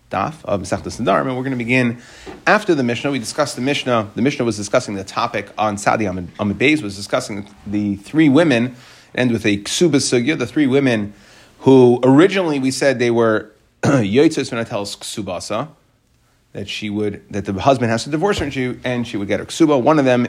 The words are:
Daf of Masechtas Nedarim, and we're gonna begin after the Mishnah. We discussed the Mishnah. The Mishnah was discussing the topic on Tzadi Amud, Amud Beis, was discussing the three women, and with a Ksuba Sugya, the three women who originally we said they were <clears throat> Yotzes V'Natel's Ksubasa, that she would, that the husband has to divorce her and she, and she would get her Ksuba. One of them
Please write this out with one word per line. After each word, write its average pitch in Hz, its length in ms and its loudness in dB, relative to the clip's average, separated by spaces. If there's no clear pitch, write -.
Daf - 320 -6
of 98 180 -2
Masechtas 92 380 -8
Nedarim, 139 280 0
and 127 100 -4
we're 127 60 -6
gonna 131 120 -4
begin 120 460 0
after 190 300 2
the 135 80 0
Mishnah. 120 280 -2
We 131 80 -2
discussed 139 360 -4
the 123 60 -8
Mishnah. 123 540 -2
The - 60 -2
Mishnah 135 220 0
was 110 140 0
discussing 107 380 -2
the 95 100 -8
topic 113 520 -6
on 104 200 0
Tzadi 117 240 0
Amud, 90 340 -4
Amud 98 200 -2
Beis, 147 260 0
was 101 160 -10
discussing 101 500 -6
the 104 300 -2
three 151 320 2
women, 127 480 4
and 123 160 0
with 110 140 -2
a 101 140 2
Ksuba 143 420 2
Sugya, 127 360 0
the 127 80 -4
three 147 220 0
women 120 460 0
who 123 440 6
originally 160 560 4
we 131 120 -2
said 131 280 0
they 120 100 2
were 113 440 2
<clears throat> - 160 -14
Yotzes 135 680 0
V'Natel's 113 460 -6
Ksubasa, 104 720 -8
that 101 160 -12
she - 220 -8
would, 104 400 -4
that 101 160 -6
the 104 80 -6
husband 117 360 0
has 113 140 -2
to 139 60 -10
divorce 185 300 -2
her 175 40 -4
and 143 100 -8
she, 127 300 -4
and 123 240 -4
she - 80 -12
would 101 140 -6
get 98 100 -2
her - 60 -8
Ksuba. 147 360 2
One 151 160 4
of 139 60 2
them 123 240 2